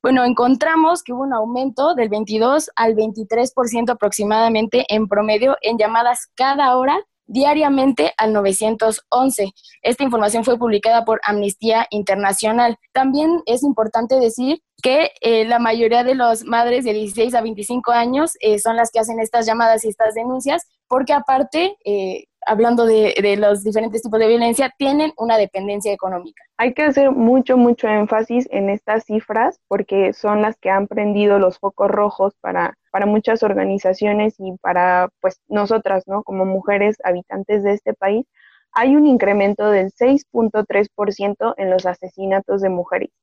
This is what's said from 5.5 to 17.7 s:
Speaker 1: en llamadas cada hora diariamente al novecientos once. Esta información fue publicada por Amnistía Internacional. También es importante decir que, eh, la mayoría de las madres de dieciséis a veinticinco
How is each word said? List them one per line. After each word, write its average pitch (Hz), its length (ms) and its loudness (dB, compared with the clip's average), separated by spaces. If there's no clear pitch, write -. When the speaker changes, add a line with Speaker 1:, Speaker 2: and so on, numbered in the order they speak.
Speaker 1:
en 226 160 -2
llamadas 233 560 0
cada 269 420 2
hora 277 220 0
diariamente 277 920 2
al 220 140 2
novecientos 214 800 0
once. 247 420 0
Esta 233 220 -2
información 226 420 0
fue 240 140 2
publicada 226 460 2
por 220 180 0
Amnistía 208 680 0
Internacional. 208 880 0
También 294 540 2
es 240 160 0
importante 233 540 0
decir 254 440 0
que, 277 380 2
eh, 226 240 2
la 233 160 0
mayoría 233 420 2
de 254 140 0
las 233 260 0
madres 240 420 0
de 226 80 -2
dieciséis 220 440 -2
a 233 40 4
veinticinco 226 520 -4